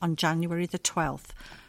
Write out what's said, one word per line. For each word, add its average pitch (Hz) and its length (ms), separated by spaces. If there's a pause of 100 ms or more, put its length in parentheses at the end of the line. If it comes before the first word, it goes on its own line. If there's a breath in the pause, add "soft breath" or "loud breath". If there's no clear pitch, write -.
on 165 140
January 170 500
the 175 140
twelfth, - 540 (340 loud breath)